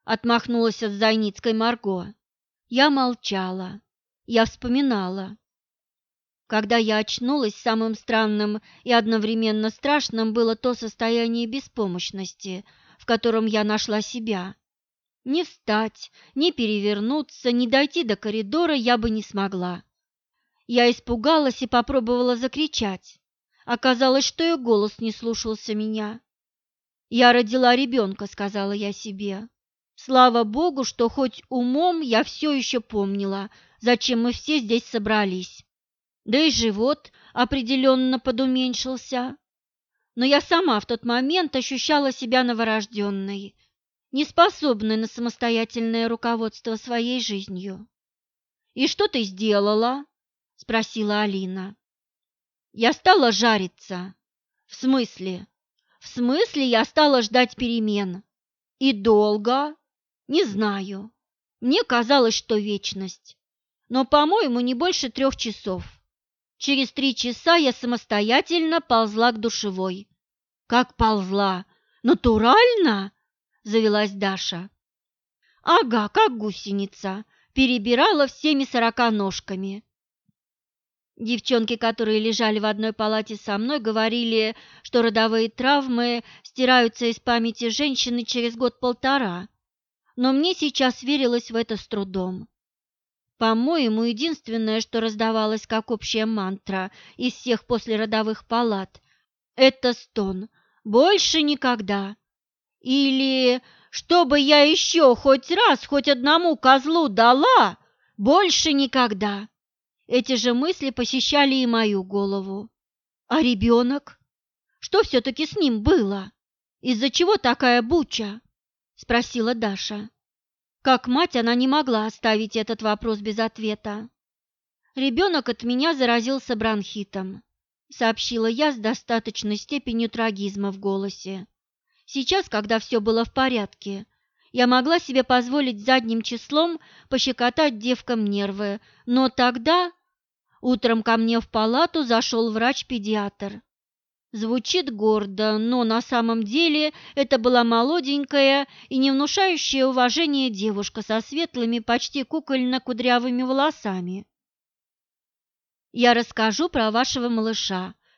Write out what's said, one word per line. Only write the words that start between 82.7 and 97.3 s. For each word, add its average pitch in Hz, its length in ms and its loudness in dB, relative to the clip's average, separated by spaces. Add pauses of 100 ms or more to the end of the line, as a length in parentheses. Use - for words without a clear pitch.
палате 214 440 -4
со 202 220 -6
мной, 269 200 -2
говорили, 220 800 -2 (260)
что 240 200 2
родовые 226 480 2
травмы 247 720 0 (180)
стираются 247 640 2
из 226 140 -4
памяти 233 480 -2
женщины 240 560 -2
через 233 320 -4
год-полтора. 240 920 -2 (680)
Но 254 160 2
мне 320 220 2
сейчас 262 480 -2
верилось 247 480 -2
в 226 60 -6
это 226 200 -2
с - 100 -14
трудом. 190 640 -6 (880)
По-моему, 226 680 0
единственное, 226 760 -4
что 226 200 -4
раздавалось 220 640 -2
как 214 240 -6
общая 220 360 -4
мантра 196 640 -6 (260)
из 247 180 -4